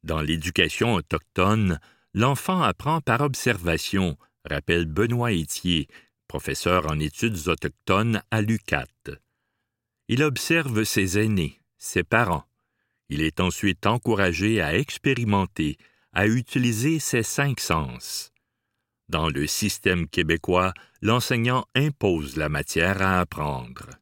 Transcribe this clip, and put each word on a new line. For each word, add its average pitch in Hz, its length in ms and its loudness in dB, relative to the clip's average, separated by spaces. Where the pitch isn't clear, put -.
Dans 80 180 -2
l'éducation 82 720 0
autochtone, 92 840 0
l'enfant 139 480 0
apprend 147 400 0
par 120 200 0
observation, 92 920 0
rappelle 85 380 0
Benoît 117 460 0
Étier, 82 560 -2
professeur 78 640 0
en 76 100 -2
études 80 480 -2
autochtones 98 840 0
à 110 140 0
l'ucat. 107 420 -2
Il 120 140 2
observe 139 600 2
ses 95 340 0
aînés, 104 420 0
ses - 240 -2
parents. 95 420 2
Il 73 140 -2
est 80 160 -2
ensuite 92 480 0
encouragé 101 760 2
à 78 160 0
expérimenter, 101 1000 -2
à 98 140 2
utiliser 123 720 0
ses 120 240 -2
cinq 143 360 -2
sens. - 720 -4
Dans 80 200 0
le 71 160 -2
système 92 640 -2
québécois, 90 680 2
l'enseignant 120 640 0
impose 90 600 0
la 76 120 -2
matière 85 540 0
à 92 160 4
apprendre. 69 680 -6